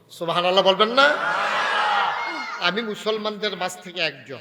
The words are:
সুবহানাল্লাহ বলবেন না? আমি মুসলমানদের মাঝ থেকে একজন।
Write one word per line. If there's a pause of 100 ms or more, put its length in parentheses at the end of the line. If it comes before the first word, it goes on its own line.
(120)
সুবহানাল্লাহ
বলবেন
না? (1400)
আমি
মুসলমানদের
মাঝ
থেকে
একজন।